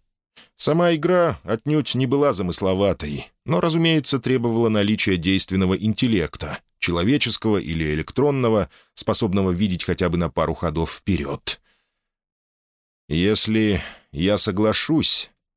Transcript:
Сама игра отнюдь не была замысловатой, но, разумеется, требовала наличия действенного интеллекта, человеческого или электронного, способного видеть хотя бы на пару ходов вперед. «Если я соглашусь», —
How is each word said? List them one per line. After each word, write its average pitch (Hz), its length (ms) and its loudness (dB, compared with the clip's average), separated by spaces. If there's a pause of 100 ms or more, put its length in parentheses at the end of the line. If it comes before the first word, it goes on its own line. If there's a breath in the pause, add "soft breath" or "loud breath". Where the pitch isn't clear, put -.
(580 loud breath)
Сама 170 380 2
игра 165 480 2
отнюдь 127 500 -2
не 127 140 0
была 139 260 2
замысловатой, 92 960 -2 (140)
но, 170 160 0
разумеется, 160 580 2
требовала 117 480 2
наличия 104 480 2
действенного 95 600 0
интеллекта, 101 840 -2 (200)
человеческого 107 800 0
или 80 360 -2
электронного, 117 760 0 (260 soft breath)
способного 98 560 0
видеть 92 320 -2
хотя 90 260 -2
бы 85 80 0
на 85 140 0
пару 80 240 -2
ходов 80 360 -2
вперед. - 720 -4 (1500)
«Если 101 760 2 (280 loud breath)
я 92 280 0
соглашусь», — 107 920 0 (280)